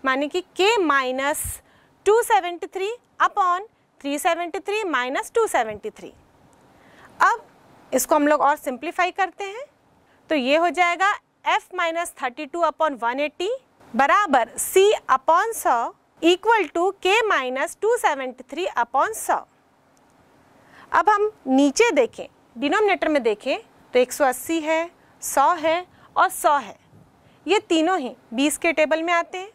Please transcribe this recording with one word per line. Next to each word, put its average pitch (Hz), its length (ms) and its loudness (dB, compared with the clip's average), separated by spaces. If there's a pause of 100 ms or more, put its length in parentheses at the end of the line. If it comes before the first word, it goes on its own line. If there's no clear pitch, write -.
माने 269 240 0
कि 359 160 -4 (120)
K 381 120 4 (140)
minus 277 640 -2 (600)
टू 427 160 6
सेवेंटी 359 460 0
थ्री 392 240 -6 (300)
upon 370 440 0 (340)
थ्री 285 180 -4
सेवेंटी 339 400 -2
थ्री 415 280 -6
माइनस 277 480 -4
टू 453 120 2
सेवेंटी 214 440 -4
थ्री। - 220 -20 (1080)
अब 427 220 2 (500)
इसको 262 220 0
हम 294 140 2
लोग 302 120 2
और 285 160 2
सिंप्लीफाई 320 540 -4
करते 381 340 -4
हैं, 427 200 -12 (680)
तो - 40 0
ये 277 220 2
हो 339 140 2
जाएगा 349 420 0 (360)
F 392 140 0 (120)
minus 339 400 -4
thirty 269 320 -8
two 339 180 -4
upon 302 360 -2
one 240 200 -4
eighty 302 280 -6 (460)
बराबर 285 600 2
C - 280 2 (260)
upon 349 440 2
सौ 285 220 0 (460)
equal 370 480 2
to 359 200 0 (140)
K 381 100 4 (120)
minus 277 540 -2
टू 466 160 2
सेवेंटी 269 480 -2
थ्री 339 220 -8 (120)
upon 330 380 0
सौ। 277 200 -2 (1600)
अब 349 160 4
हम 415 220 2 (180)
नीचे 285 440 4
देखें, 240 340 -2 (300)
डिनोमिनेटर 320 520 0
में 294 140 0
देखें 233 340 -2 (380)
तो 247 40 4
एक 247 140 2
सौ 294 120 0
अस्सी 320 360 -2
है, 320 300 -2 (320)
सौ 294 320 2
है 330 320 -2 (300)
और 359 140 4
सौ 302 280 2
है। 208 180 -8 (680)
ये 381 140 2
तीनों 339 380 0
ही 247 160 -8 (200)
बीस 285 240 0
के 330 140 0
टेबल 311 300 0
में 349 100 -2
आते 339 260 -2
हैं 392 160 -14